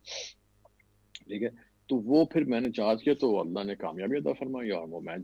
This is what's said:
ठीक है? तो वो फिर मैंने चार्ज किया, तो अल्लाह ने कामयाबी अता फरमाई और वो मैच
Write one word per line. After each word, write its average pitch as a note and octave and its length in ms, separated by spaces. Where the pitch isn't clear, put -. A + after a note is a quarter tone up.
ठीक G#2 120
है? - 300
तो C3+ 80
वो C#3 360
फिर D#3 100
मैंने B2 280
चार्ज A2 300
किया, D3 140
तो B2 200
अल्लाह F#2 280
ने G2+ 120
कामयाबी F#2 420
अता D3 160
फरमाई C3 360
और E2+ 180
वो E2 140
मैच E2+ 220